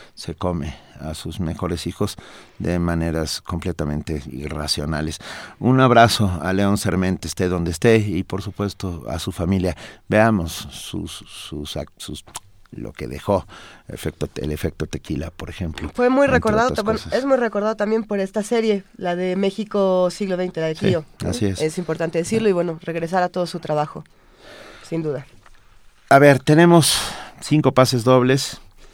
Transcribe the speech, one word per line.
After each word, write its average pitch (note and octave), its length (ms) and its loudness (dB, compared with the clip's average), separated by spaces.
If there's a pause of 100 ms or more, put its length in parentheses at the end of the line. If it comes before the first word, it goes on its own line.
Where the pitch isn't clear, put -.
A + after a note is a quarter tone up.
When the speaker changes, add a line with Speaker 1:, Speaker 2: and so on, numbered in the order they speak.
(140)
Speaker 1:
se - 200 -12
come E2 400 -4 (240)
a D2+ 140 -10
sus E2+ 280 -10
mejores E2+ 460 -4
hijos G2 300 -6 (420)
de F2 200 -2
maneras E2 640 -2
completamente D#2 800 -4 (100)
irracionales. D2+ 840 -4 (420)
Un B2+ 200 4
abrazo A2+ 640 6
a F#2 120 -2
León G2+ 240 4
Serment, F#2 480 0
esté F2+ 220 -2
donde F2 220 0
esté, A2+ 280 4
y G2 240 -2
por A#2 180 -8
supuesto F#2+ 720 -6
a E2 80 -4
su F#2+ 120 -6
familia. F2+ 460 0 (320)
Veamos G#2 440 2 (180)
sus, - 420 -10
sus - 640 -12
ac-, C#2+ 220 -8
sus, - 260 -12 (480)
lo A1 220 -12
que B1+ 140 -10
dejó F2 380 -2 (400)
efecto - 400 -6
te-, - 160 -10
el D2+ 100 -4
efecto D#2 340 -4
tequila, D2+ 440 -6
por - 200 -14
ejemplo, D#2+ 440 -8
Speaker 2:
Fue B3 140 2
muy C4+ 160 4
Speaker 1:
entre C4 140 4
Speaker 2:
recordado, A3 320 2
Speaker 1:
otras A3 140 -2
Speaker 2:
bueno, A3 140 0
Speaker 1:
cosas. - 140 -12
Speaker 2:
es B3+ 140 0
muy C4+ 100 4
recordado G#3+ 400 -2
también G#3+ 280 -2
por G3+ 160 -4
esta G3 220 -4
serie, G#3+ 420 0 (120)
la F3 200 -4
de F3+ 200 -2
México G3 760 0
siglo F#3 280 -4
veinte, F3+ 240 -4
la D#3+ 60 0
de D#3+ 80 -4
Speaker 1:
Sí, - 100 -2
Speaker 2:
Clio, E3 180 2 (180)
¿no? - 60 -4
Speaker 1:
así - 160 -2
es. G2 160 -2
Speaker 2:
Es D#3 160 -2
importante E3 400 -4
decirlo A3 320 0
y, G3 40 6
bueno, E3+ 300 -2
regresar E3+ 400 -2
a F3+ 60 0
todo F3+ 180 -4
su E3+ 140 -8
trabajo, D3+ 420 -4 (800)
sin E3 200 -6
duda. C#3 240 -6 (840)
Speaker 1:
A C3+ 120 10
ver, C#3+ 180 8
tenemos E3 600 6 (400)
cinco C#3+ 320 2
pases B2+ 320 4
dobles C3 560 4 (340)